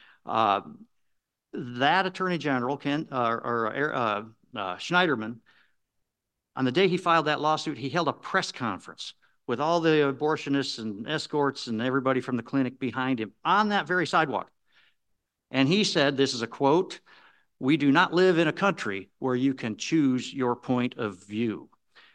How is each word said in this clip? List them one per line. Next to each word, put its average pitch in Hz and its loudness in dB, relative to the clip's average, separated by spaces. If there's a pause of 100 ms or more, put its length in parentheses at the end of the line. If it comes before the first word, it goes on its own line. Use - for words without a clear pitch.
(260)
Uh, 104 2 (920)
that 135 0
Attorney 185 -2
General, 135 -2
Ken, 147 -4
uh, 117 0
or, 120 -2
uh, 107 -2 (320)
uh, 95 -6
Schneiderman, 131 0 (1200)
on 131 -2
the 127 2
day 185 4
he 175 0
filed 165 2
that 147 0
lawsuit, 151 -2
he 131 -8
held 160 -2
a 123 0
press - -4
conference 92 -8 (320)
with 120 -2
all 165 2
the 151 4
abortionists 139 -2
and 107 -8
escorts 143 -2
and 113 -4
everybody 131 0
from 123 -4
the 113 -4
clinic 131 -2
behind 127 -4
him 107 -8 (100)
on 202 2
that 185 0
very 180 0
sidewalk. 135 0 (1000)
And 135 2
he 202 2
said, 143 2
this 131 2
is 117 -6
a 113 -4
quote, 151 0 (600)
"We 139 2
do 143 4
not 170 4
live 180 6
in 165 4
a 151 0
country 110 -2
where 127 0
you 131 2
can 117 -6
choose 131 0
your 123 -2
point 127 -2
of 101 -6
view." 107 -4 (460)